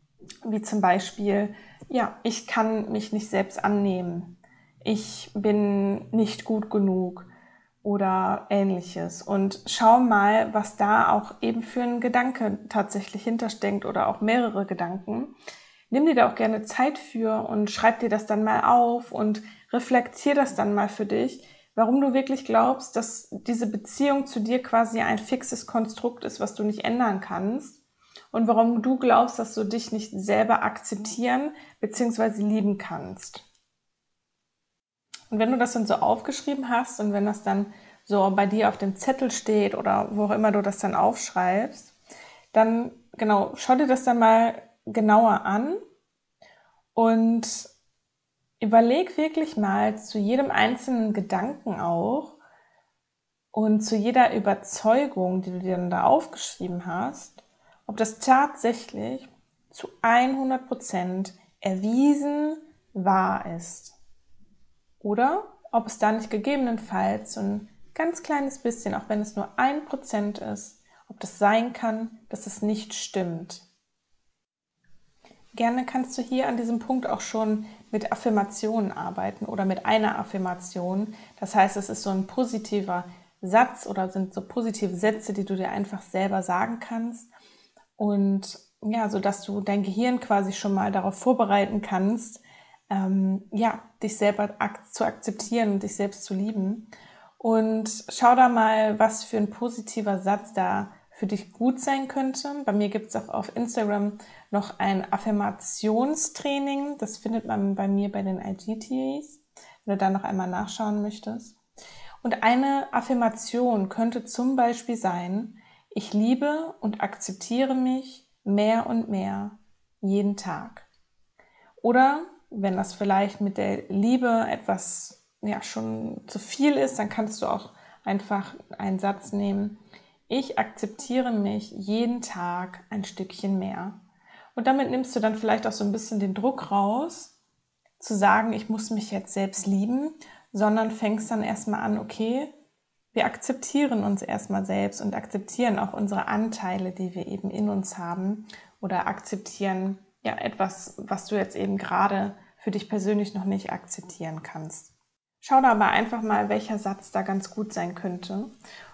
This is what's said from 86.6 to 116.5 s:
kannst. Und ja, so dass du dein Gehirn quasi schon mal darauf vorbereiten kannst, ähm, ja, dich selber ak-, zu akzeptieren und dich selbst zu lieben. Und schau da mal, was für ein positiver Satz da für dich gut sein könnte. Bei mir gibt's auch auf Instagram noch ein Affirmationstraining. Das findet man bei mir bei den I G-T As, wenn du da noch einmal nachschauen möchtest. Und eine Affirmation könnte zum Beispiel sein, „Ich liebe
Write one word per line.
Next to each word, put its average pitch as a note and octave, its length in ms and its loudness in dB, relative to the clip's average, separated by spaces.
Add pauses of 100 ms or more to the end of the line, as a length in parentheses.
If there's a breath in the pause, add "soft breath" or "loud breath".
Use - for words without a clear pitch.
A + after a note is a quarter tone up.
kannst. A#3 500 -8 (680 soft breath)
Und G3 640 2 (220)
ja, A3 280 0
so G3+ 100 -2
dass G3 240 0
du G3+ 180 -4
dein G3+ 220 2
Gehirn A#3+ 360 2
quasi G3+ 340 2
schon G3 200 -2
mal G3 180 2
darauf F#3+ 280 -2
vorbereiten G3+ 640 2
kannst, G3 600 -2 (480 soft breath)
ähm, F#3+ 640 2
ja, A3 280 0 (220)
dich G#3 160 -4
selber G#3 420 2
ak-, - 340 -4
zu - 100 -2
akzeptieren A3 680 0
und G3 100 0
dich G3+ 120 -8
selbst G3+ 280 -4
zu - 100 -6
lieben. G3+ 540 -2 (500 loud breath)
Und A3 720 0
schau B3 260 6
da B3+ 120 8
mal, A3 520 4
was A3 240 2
für - 140 -4
ein G#3 120 2
positiver G#3+ 720 -4
Satz G3 340 -2
da G3 380 -2 (180 loud breath)
für - 180 -6
dich G3+ 260 -6
gut B3+ 260 0
sein C4+ 280 -2
könnte. C4+ 420 -4 (160)
Bei G#3 80 0
mir G#3 160 2
gibt's A3 260 -6
auch - 140 -8
auf - 260 -6
Instagram G#3 640 -2 (320 loud breath)
noch G3+ 300 -4
ein G3 320 0
Affirmationstraining. C#4 1900 -2
Das G#3+ 200 -8
findet A3+ 280 -4
man G3 300 0
bei G3 120 0
mir G3 240 2
bei G3+ 120 -4
den F#3+ 160 -2
I G3 160 -6
G-T B3+ 640 -4
As, - 200 -16 (460 loud breath)
wenn G3+ 120 0
du - 0 -
da F#3+ 120 2
noch G3 140 0
einmal F#3 260 -2
nachschauen G#3 520 -4
möchtest. G#3+ 560 -10 (640 loud breath)
Und - 200 -2
eine C4+ 480 2
Affirmation A#3 960 0
könnte A#3 360 -2
zum B3+ 300 -2
Beispiel A#3+ 420 0
sein, F#3 600 -4 (320 loud breath)
„Ich - 240 -6
liebe C#4 680 2